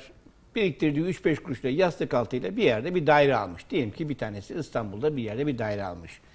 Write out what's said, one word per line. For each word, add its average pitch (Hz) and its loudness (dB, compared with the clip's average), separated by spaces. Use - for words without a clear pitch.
biriktirdiği 160 2
üç 180 -2
beş 160 2
kuruşla - -6
yastık 160 0
altıyla 127 -2
bir 233 0
yerde 135 2
bir 156 0
daire 143 6
almış. 92 -6
Diyelim 127 0
ki 151 -6
bir 139 -6
tanesi 104 -8
İstanbul'da 135 -4
bir 123 -4
yerde 113 -4
bir 127 -2
daire 104 -2
almış. 85 -12